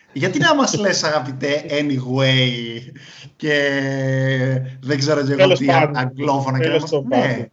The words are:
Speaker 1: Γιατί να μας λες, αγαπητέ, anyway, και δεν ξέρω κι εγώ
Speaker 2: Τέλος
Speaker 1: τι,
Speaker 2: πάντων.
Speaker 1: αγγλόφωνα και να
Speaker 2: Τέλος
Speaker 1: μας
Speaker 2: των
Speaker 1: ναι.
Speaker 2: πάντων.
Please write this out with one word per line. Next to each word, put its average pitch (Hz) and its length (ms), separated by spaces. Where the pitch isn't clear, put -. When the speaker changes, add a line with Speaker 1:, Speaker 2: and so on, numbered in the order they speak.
Speaker 1:
Γιατί 185 260
να 320 160
μας 262 240
λες, 196 260
αγαπητέ, 147 640
anyway, 131 840
και 147 340
δεν 135 180
ξέρω 143 260
κι 135 60
εγώ 139 100
Speaker 2:
Τέλος 185 180
Speaker 1:
τι, 156 60
Speaker 2:
πάντων. 143 320
Speaker 1:
αγγλόφωνα 131 640
και 160 60
να 156 60
Speaker 2:
Τέλος 156 100
Speaker 1:
μας - 100
Speaker 2:
των 143 180
Speaker 1:
ναι. - 120
Speaker 2:
πάντων. 123 320